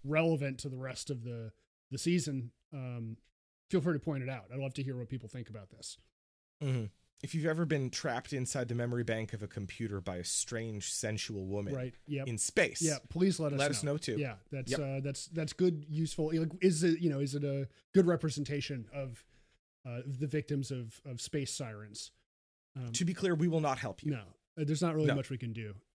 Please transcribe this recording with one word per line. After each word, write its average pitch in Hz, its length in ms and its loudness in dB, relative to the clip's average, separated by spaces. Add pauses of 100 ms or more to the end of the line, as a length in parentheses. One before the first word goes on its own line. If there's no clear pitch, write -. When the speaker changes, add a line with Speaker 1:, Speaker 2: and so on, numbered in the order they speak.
Speaker 1:
relevant 143 560 2
to 143 80 -6
the 131 100 -6
rest 131 320 -8
of 120 140 -4
the, 117 280 -6 (380)
the 135 80 -6
season, 147 520 2 (220)
um, 120 440 -6 (540)
feel 185 100 6
free 170 120 2
to 147 60 2
point 139 240 -2
it 127 60 -4
out. 127 240 -8
I'd 131 60 -6
love 135 160 -4
to 143 80 -4
hear 127 140 -2
what 120 120 -6
people 120 200 -8
think 123 220 -10
about 104 200 -12
this. - 280 -14 (640)
Speaker 2:
Mm-hmm. 127 220 0 (360)
If 131 120 -6
you've 156 100 0
ever 160 220 2
been 139 240 2
trapped 127 420 -4
inside 127 360 -2
the 120 60 -2
memory 120 300 0
bank 110 300 -2
of 101 80 -6
a 104 40 -6
computer 101 540 -6
by 90 160 -4
a 87 80 -4
strange, 110 680 -4
sensual 107 540 -4
woman 101 300 -2
Speaker 1:
Right. 127 180 -4 (140)
Yep. 139 220 -4
Speaker 2:
in 113 100 -2
space, - 420 2
Speaker 1:
Yeah. 156 160 4 (140)
Please 180 280 4
let 151 140 0
us 135 60 0
Speaker 2:
let 143 120 4
us 123 120 0
Speaker 1:
know. 143 100 2
Speaker 2:
know, 151 60 0
too. 117 200 -2
Speaker 1:
Yeah. 131 160 -2 (160)
That's, 127 200 -6
Speaker 2:
Yep. 143 100 2
Speaker 1:
uh, 139 200 -2
that's, 139 260 -4
that's 160 260 -2
good, 170 380 4
useful. 156 440 0
Like, 160 180 2 (100)
is 175 200 6
it, 170 180 6
you 170 100 4
know, 139 100 0
is 139 140 0
it 143 100 0
a 139 240 -2 (240)
good 190 140 10
representation 143 880 0
of, 135 280 -6 (640)
uh, 120 200 -6
the 139 200 -4
victims 143 440 0
of, 123 340 -6
of 123 160 -8
space 143 320 -2
sirens? 107 580 -8 (640)
Um, 123 180 -6
Speaker 2:
To 170 120 2
be 180 80 2
clear, 185 220 2
we 165 140 4
will 160 120 4
not 139 180 2
help 104 240 -6
you. 147 100 2
Speaker 1:
No, 120 80 -2 (380)
uh, 156 60 0
there's 147 160 2
not 165 140 2
really 156 140 4
Speaker 2:
No. 139 80 6
Speaker 1:
much 131 120 -2
we 135 80 -4
can 117 160 -6
do. 110 220 -6 (200)